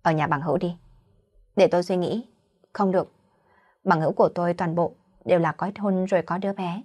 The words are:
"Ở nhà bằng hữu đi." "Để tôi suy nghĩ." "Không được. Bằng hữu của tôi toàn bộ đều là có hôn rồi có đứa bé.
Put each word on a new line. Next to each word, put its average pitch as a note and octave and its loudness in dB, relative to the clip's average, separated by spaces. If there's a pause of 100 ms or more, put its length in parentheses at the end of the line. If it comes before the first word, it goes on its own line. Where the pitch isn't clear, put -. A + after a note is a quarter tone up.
"Ở E3+ 2
nhà D#3 2
bằng D3+ 0
hữu D#3 0
đi." F3 -4 (760)
"Để F#3 8
tôi F3 2
suy F3+ -2
nghĩ." F#3 -2 (460)
"Không G3 0
được. F3+ 0 (720)
Bằng E3+ 2
hữu D#3 0
của G3 2
tôi F3 -2
toàn E3+ -4
bộ E3+ -2 (340)
đều F3+ 2
là D#3+ 0
có F#3 -6
hôn F#3+ 0
rồi F#3 0
có E3+ -6
đứa G3 -4
bé. F#3 -8